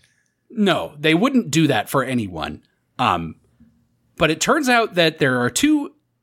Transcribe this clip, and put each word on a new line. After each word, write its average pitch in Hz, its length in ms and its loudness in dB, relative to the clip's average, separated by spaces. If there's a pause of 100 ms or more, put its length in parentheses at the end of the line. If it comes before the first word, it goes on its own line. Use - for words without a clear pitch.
(500)
No, 160 480 -2
they 156 160 2
wouldn't 226 380 2
do 156 160 4
that 113 220 0
for 135 140 0
anyone. 90 600 -6 (340)
Um, 87 380 -2 (840)
but 156 140 2
it 160 100 -4
turns 269 260 0
out 233 280 0
that 160 240 2
there 131 220 2
are 123 100 0
two 294 420 0 (300)